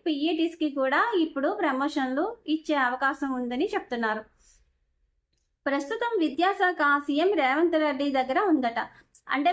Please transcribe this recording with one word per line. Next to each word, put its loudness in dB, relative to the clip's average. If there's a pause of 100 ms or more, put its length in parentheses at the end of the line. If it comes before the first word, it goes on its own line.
పీఈటీస్కి -2
కూడా 2 (220)
ఇప్పుడు -2 (120)
ప్రమోషన్లు 0 (300)
ఇచ్చే -2 (120)
అవకాశం -2
ఉందని -2
చెప్తున్నారు. -4 (1400)
ప్రస్తుతం -2 (100)
విద్యాశాఖ 0 (240)
సీఎం 2
రేవంత్ 2
రెడ్డి 0 (120)
దగ్గర 0 (140)
ఉందట. 0 (560)
అంటే 2